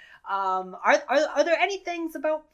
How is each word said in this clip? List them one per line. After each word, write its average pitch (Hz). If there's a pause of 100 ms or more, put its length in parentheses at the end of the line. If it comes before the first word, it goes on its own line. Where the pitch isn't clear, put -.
(300)
Um, 190
are, 285
are, 277
are 294
there 330
any 381
things 339
about 311